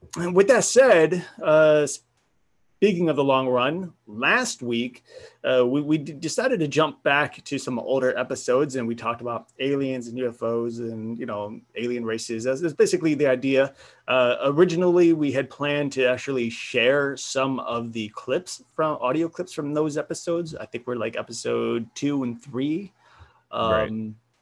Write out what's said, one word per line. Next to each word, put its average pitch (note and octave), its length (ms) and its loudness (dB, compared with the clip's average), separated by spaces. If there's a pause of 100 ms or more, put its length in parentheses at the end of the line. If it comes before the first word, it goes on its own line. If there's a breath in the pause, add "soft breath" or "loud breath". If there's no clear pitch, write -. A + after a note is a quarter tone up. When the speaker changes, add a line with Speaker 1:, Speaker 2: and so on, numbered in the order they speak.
(320)
Speaker 1:
with G3 160 6
that A#3 160 6
said, F3+ 600 4 (180 loud breath)
uh, D#3 440 6 (920)
speaking F3+ 280 4
of D3 80 0
the C#3 80 2
long C3 240 2
run, D3 440 0 (140)
last C#3+ 560 0
week, A#2+ 400 -4 (420 loud breath)
uh, B2+ 220 4
we, C3+ 140 0
we D3+ 180 0
d-, D3 140 -8
decided G#3 480 -2
to D3+ 80 0
jump D3 340 0
back C#3+ 420 0
to C#3 140 -6
some C3 200 -6
older B2+ 380 0
episodes, B2+ 600 -2
and A#2+ 100 -4
we A#2 80 -4
talked A#2 260 -6
about A#2+ 280 -8 (100)
aliens C3+ 500 -4
and A#2 100 -10
U B2 100 -2
F A#2 140 -8
Os A#2 360 -2
and, A2+ 400 -8
you B2 80 -8
know, G#2+ 340 -8 (160)
alien A#2+ 280 -4
races. A2+ 400 -6
That's, C3 160 -2
that's E3 140 -4
basically E3+ 400 2
the C#3+ 120 2
idea. C3+ 480 2 (340 soft breath)
Uh, B2 360 4
originally, E3+ 680 4
we D3+ 200 0
had C3 180 -2
planned C#3+ 420 -2
to C3 140 0
actually B2 440 0
share C3 680 0
some C3 440 -2
of A#2 320 -6
the A2 160 -6
clips - 540 -6 (120)
from, D#3 260 0
audio D3+ 280 0
clips - 240 -10
from D3 220 -6
those D3+ 240 0
episodes. E3 580 -6
I G#2+ 100 -12
think A#2+ 200 -10
we're, B2 100 -4
like, A#2 200 -6
episode A#2 800 -4
two C#3+ 300 -2
and A#2 180 -6
three. D3 500 -6 (600 soft breath)
Speaker 2:
Right. A2 360 0
Speaker 1:
Um, A2 260 -8 (280)